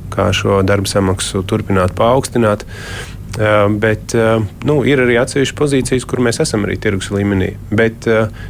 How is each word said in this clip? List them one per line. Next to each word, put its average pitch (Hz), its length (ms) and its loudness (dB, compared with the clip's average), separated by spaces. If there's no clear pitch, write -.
kā 95 200 0
šo 98 320 2
darba 98 300 0
samaksu 95 500 0
turpināt 95 560 0
paaugstināt. 113 720 2
Ā, 107 220 0
bet, 107 420 0
ā, 113 220 4
nu, 139 220 0
ir 135 180 2
arī 123 160 4
atsevišķas 127 400 0
pozīcijas, 135 480 0
kur 123 160 -4
mēs 120 240 0
esam 104 240 0
arī 95 80 -2
tirgus 101 320 -4
līmenī. 101 460 0
Bet, 113 360 0
ā, 110 220 2